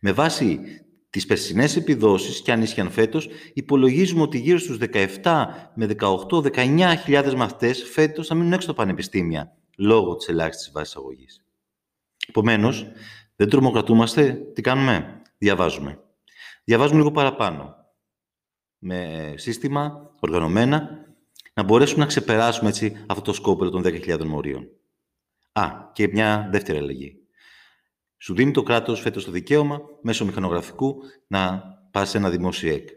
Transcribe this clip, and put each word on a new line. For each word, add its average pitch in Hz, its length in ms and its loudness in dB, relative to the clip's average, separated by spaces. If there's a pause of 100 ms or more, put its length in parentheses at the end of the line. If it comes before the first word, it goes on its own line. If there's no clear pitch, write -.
Με 98 120 0
βάση 120 460 0 (520)
τις - 160 -4
περσινές 110 500 0
επιδόσεις, 110 680 2
και 123 100 -2
αν 113 100 2
ίσχυαν 104 280 -2
φέτος, 113 380 0 (260)
υπολογίζουμε 143 680 2
ότι 151 160 -2
γύρω 160 200 2
στους 135 200 -6
δεκαεφτά 120 960 0
με 113 120 -2
δεκαοκτώ, 101 540 0
δεκαεννιά 143 540 2
χιλιάδες 139 400 2
μαθητές 120 480 -2
φέτος 156 440 -2
θα - 80 -4
μείνουν 170 180 2
έξω 180 180 -2
από - 80 -6
τα 123 40 0
πανεπιστήμια, 85 760 -4 (200)
λόγω 98 400 4
της - 120 -12
ελάχιστης 82 440 -4
βάσης 76 240 -10
αγωγής. 65 480 -18 (840)
Επομένως, 110 580 2 (500)
δεν 104 120 2
τρομοκρατούμαστε, 117 840 4 (220)
τι - 60 -8
κάνουμε; 127 600 0 (180)
Διαβάζουμε. 85 640 0 (640)
Διαβάζουμε 139 340 4
λίγο 147 120 4
παραπάνω, 101 640 -2 (1040)
με 80 580 -8
σύστημα, 143 720 -6 (100)
οργανωμένα, 104 840 0 (500)
να 107 80 -2
μπορέσουμε 123 380 4
να 147 60 4
ξεπεράσουμε 117 640 0
έτσι 104 380 -4
αυτό 101 160 -4
το 104 100 -4
σκόπελο 92 380 0
των 92 120 -4
δέκα 87 160 0
χιλιάδων 80 300 -4
μορίων. 71 400 -6 (840)
Α, 95 180 -2 (220)
και 104 160 0
μια 104 440 0
δεύτερη 98 260 -2
αλλαγή. 69 380 -10 (1000)
Σου - 180 -10
δίνει 127 160 4
το 127 120 2
κράτος 113 380 0
φέτος 104 240 -6
το 95 60 -14
δικαίωμα, 143 500 0 (220)
μέσω 117 220 -2
μηχανογραφικού, 95 800 -4 (240)
να 95 360 -2 (280)
πας 98 200 -2
σε - 80 -2
ένα 98 120 0
δημόσιο 87 420 -2
εκ. 71 240 -6